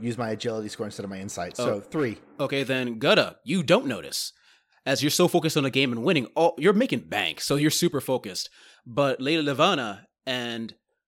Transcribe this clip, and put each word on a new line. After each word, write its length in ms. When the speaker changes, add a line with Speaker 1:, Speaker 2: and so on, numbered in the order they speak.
Speaker 1:
used 160
my 140
agility 400
score 160
instead 180
of 60
my 100
insight. 380
So 100
Speaker 2:
Oh. 120
Speaker 1:
three. 360
Speaker 2:
Okay, 220
then 360
Gutta, 460
you 180
don't 220
notice. 480
As 160
you're 80
so 180
focused 260
on 100
the 60
game 220
and 100
winning, 320
all, 220
you're 160
making 280
bank, 420
so 140
you're 140
super 300
focused. 480
But 340
Lady 220
Levana 640
and 480